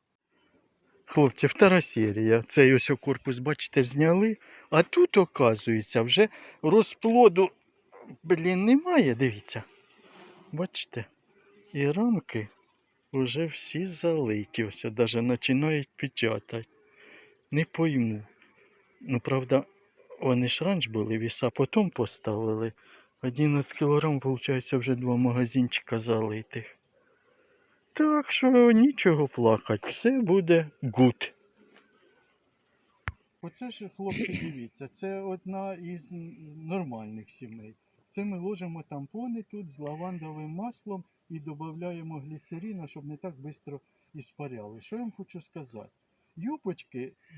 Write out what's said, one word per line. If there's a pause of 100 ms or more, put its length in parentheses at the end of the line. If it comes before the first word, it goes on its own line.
(1040)
Хлопці,
втора
серія.
Цей
ось
о
корпус,
бачите,
зняли. (320)
А
тут,
оказується,
вже (340)
розплоду, (720)
блін,
немає,
дивіться. (880)
Бачите? (680)
І
рамки (680)
вже
всі
залиті.
Ось
даже
починають
печатати. (840)
Не
пойму. (800)
Ну,
правда, (580)
вони
ж
раніше
були,
віса
потім
поставили. (480)
Одинадцять
кілограм,
виходить,
вже
два
магазинчика
залитих. (1160)
Так
що
нічого
плакати,
все
буде (120)
гуд. (2000)
Оце
ж,
хлопці,
<coughs>
дивіться,
це
одна
із (480)
нормальних
сімей. (340)
Це
ми
ложимо
тампони
тут
з
лавандовим
маслом (260)
і
додаємо
гліцерина,
щоб
не
так
швидко (320)
іспаряли.
Що
я
вам
хочу
сказати? (460)
Юпочки (240)